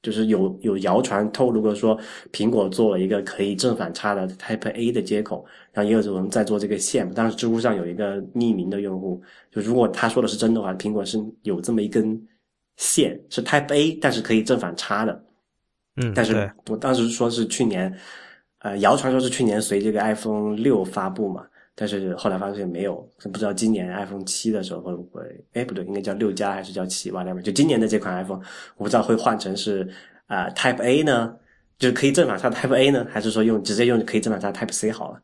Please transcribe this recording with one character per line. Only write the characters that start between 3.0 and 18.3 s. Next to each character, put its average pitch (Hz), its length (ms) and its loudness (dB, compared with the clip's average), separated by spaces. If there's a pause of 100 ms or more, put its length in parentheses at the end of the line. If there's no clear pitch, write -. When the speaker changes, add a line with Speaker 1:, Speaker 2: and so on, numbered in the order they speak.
Speaker 1:
一 95 60 2
个 101 160 2
可 - 200 -4
以 101 100 0
正 113 220 0
反 85 180 -6
插 104 200 -2
的 95 160 -2
Type 107 420 -6
A 120 220 -2
的 110 80 0
接 104 200 -2
口， - 220 -6 (300)
然 104 100 0
后 104 60 2
也 113 40 6
有 104 220 2
人 95 140 -2
在 107 160 2
做 107 120 0
这 101 120 -2
个 104 80 0
线。 92 340 -2
当 113 180 0
时 110 60 -4
知 117 140 -2
乎 113 100 2
上 113 160 2
有 87 100 -4
一 87 80 -6
个 101 280 -4 (120)
匿 117 220 2
名 90 140 -2
的 101 100 -4
用 95 180 -4
户， 92 240 -6 (300)
就 107 100 -4
如 113 140 0
果 120 140 6
他 - 180 -2
说 120 140 2
的 110 60 2
是 - 100 -4
真 113 160 4
的 113 80 0
话， 95 140 -4
苹 107 180 -4
果 101 100 -2
是 107 160 -4 (220)
有 92 180 -2
这 117 140 -2
么 110 80 2
一 104 80 -2
根 110 280 0 (600)
线， - 420 2 (100)
是 117 140 -4
Type 143 300 0
A， 151 180 4 (100)
但 139 100 4
是 110 100 -2
可 113 120 0
以 110 80 6
正 120 160 2
反 87 180 -4
插 107 300 -2
的。 - 180 -4 (760)
Speaker 2:
嗯， 120 180 -2
Speaker 1:
但 117 100 4
是 110 80 2
Speaker 2:
对。 104 160 0 (200)
Speaker 1:
我 110 80 -2
当 131 180 2
时 117 140 2
说 117 200 0
是 113 160 0
去 120 200 0
年， 95 280 0 (680)